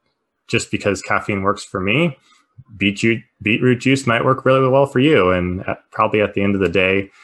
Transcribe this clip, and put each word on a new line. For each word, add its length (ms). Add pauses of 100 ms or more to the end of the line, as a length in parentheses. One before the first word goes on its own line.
(480)
just 240
because 300
caffeine 400
works 220
for 160
me, 380 (600)
beet 200
ju-, 240 (200)
beetroot 400
juice 260
might 180
work 200
really 220
well 180
for 140
you. 320
And, 360
uh, 80 (160)
probably 300
at 120
the 100
end 120
of 60
the 80
day, 420 (120)